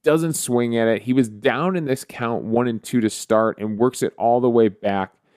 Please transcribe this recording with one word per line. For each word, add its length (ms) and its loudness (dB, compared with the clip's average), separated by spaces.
doesn't 300 2
swing 420 -2
at 140 2
it. 140 0
He 100 -2
was 160 2
down 480 -2
in 80 -4
this 180 -4
count 400 -6
one 240 0
and 160 -4
two 160 -2
to 100 2
start 480 0
and 200 -6
works 260 0
it 140 -2
all 240 2
the 80 4
way 180 6
back. 460 -4